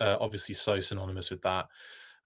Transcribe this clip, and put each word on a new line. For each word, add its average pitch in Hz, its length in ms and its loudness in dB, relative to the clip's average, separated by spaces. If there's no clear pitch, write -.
uh, 104 200 4
obviously 104 320 -2
so 101 280 2
synonymous 95 500 -2
with 92 120 -6
that. 92 240 2